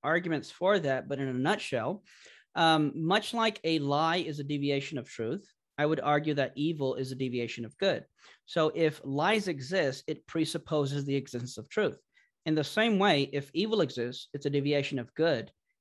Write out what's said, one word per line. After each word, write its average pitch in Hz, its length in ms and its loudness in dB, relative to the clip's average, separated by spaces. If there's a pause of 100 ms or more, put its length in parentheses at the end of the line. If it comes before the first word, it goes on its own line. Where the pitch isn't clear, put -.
arguments 165 440 -2
for 196 300 0
that, 139 300 -2
but 139 100 -4
in 135 80 -2
a 131 60 -4
nutshell, 139 720 -2 (500)
um, 160 400 4
much 180 400 0
like 226 300 0
a 160 160 2
lie 151 380 2
is 151 200 -6
a 143 60 -6
deviation 143 520 -2
of 117 120 -8
truth, 120 360 -6 (340)
I 147 80 4
would 151 140 2
argue 151 340 2
that 135 220 0
evil 147 400 0
is 131 140 -4
a 135 60 -8
deviation 123 480 -4
of - 140 -14
good. 190 260 0 (400)
So 156 300 2
if 156 280 2
lies 185 460 0
exist, 143 600 -2
it - 180 -6
presupposes 147 800 -2
the 139 80 0
existence 127 420 -4
of 110 140 -14
truth. 208 260 0 (480)
In 156 100 0
the 151 100 2
same 214 340 2
way, 160 340 4
if 139 220 -4
evil 214 260 2
exists, 123 540 -2
it's 139 100 -6
a 147 60 0
deviation 143 480 0
of 117 160 -8
good. 151 360 0 (300)